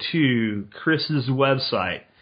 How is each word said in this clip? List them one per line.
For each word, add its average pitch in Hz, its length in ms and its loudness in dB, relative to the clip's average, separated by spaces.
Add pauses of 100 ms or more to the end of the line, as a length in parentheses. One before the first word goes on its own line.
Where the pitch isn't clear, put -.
(120)
to 113 640 2
Chris's 151 560 -2
website, 131 720 0 (200)